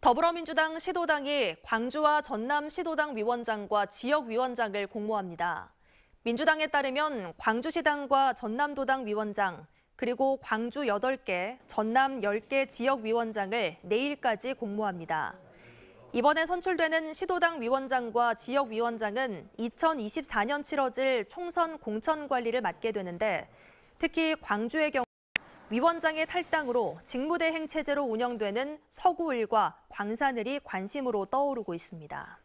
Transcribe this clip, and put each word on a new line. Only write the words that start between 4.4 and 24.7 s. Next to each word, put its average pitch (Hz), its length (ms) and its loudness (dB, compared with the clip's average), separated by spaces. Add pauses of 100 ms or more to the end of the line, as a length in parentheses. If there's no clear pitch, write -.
공모합니다. 185 840 -4 (520)
민주당에 311 420 2
따르면 269 720 0
광주시당과 269 960 2
전남도당 262 720 -2
위원장, 202 600 -2 (260)
그리고 269 480 0
광주 240 460 -2
여덟 226 280 2
개, 202 420 -4 (100)
전남 247 560 2
열 208 160 2
개 269 260 0
지역위원장을 220 1160 0
내일까지 247 720 0
공모합니다. 180 840 -4 (760)
이번에 294 320 4
선출되는 330 680 0
시도당 339 500 0
위원장과 240 720 0
지역위원장은 233 1120 -2 (100)
이천이십사 233 880 0
년 285 180 -2
치러질 262 680 0
총선 339 500 -2
공천 285 480 -2
관리를 247 340 0
맡게 214 300 -2
되는데 190 580 -2 (500)
특히 320 420 2
광주의 240 500 0